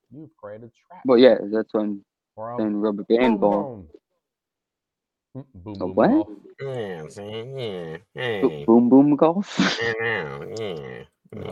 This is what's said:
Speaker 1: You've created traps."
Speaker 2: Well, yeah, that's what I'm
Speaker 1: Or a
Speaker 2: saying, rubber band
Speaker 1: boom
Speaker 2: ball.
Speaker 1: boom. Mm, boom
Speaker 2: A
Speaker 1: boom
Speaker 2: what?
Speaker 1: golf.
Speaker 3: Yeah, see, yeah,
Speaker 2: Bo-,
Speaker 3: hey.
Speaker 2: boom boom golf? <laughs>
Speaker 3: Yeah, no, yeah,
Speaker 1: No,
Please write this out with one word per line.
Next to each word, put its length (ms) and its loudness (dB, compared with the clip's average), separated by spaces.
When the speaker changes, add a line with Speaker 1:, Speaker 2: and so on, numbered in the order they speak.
Speaker 1:
You've 260 -20
created 380 -18
traps." 320 -20
Speaker 2:
Well, 120 6
yeah, 220 10
that's 320 -4
what 120 0
I'm 200 -8
Speaker 1:
Or 160 -12
a 80 -10
Speaker 2:
saying, 180 -2
rubber 280 -4
band 340 2
Speaker 1:
boom 20 -2
Speaker 2:
ball. 480 -2
Speaker 1:
boom. 100 -16
Mm, 20 -20
boom 120 -12
Speaker 2:
A 40 -12
Speaker 1:
boom 160 -8
Speaker 2:
what? 160 4
Speaker 1:
golf. 180 0
Speaker 3:
Yeah, 480 -10
see, 480 -14
yeah, 400 -10
Speaker 2:
Bo-, 340 -2
Speaker 3:
hey. 180 -8
Speaker 2:
boom 220 6
boom 280 6
golf? 420 0
<laughs> 220 0
Speaker 3:
Yeah, 200 -2
no, 480 -6
yeah, 560 -10
Speaker 1:
No, 200 -14